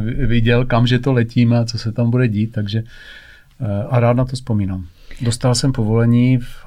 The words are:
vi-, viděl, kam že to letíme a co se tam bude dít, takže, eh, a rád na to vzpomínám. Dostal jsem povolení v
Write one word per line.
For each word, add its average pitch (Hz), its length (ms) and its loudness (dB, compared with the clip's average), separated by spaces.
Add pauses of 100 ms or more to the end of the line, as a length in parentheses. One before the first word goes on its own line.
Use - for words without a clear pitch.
vi-, 139 200 -2
viděl, 120 400 4
kam 120 220 2
že 123 120 2
to 131 140 0
letíme 120 460 2
a 113 60 0
co 113 120 -6
se 110 140 -6
tam 117 180 0
bude 123 180 2
dít, 107 240 -2
takže, 107 320 -4 (800)
eh, 101 280 -4
a 123 100 2
rád 117 140 2
na 127 120 0
to 127 100 -8
vzpomínám. 95 500 -4 (360)
Dostal 120 340 0
jsem 135 160 0
povolení 120 680 2
v 120 100 -4 (200)